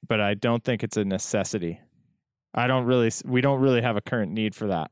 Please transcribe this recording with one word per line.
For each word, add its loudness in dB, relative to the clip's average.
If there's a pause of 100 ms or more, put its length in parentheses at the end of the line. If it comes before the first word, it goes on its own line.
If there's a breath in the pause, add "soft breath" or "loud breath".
but 2
I 2
don't 0
think -2
it's -6
a 2
necessity. -2 (760)
I 0
don't 0
really 4
s-, -4
we 2
don't 2
really 4
have 0
a 0
current -2
need -2
for -4
that. -2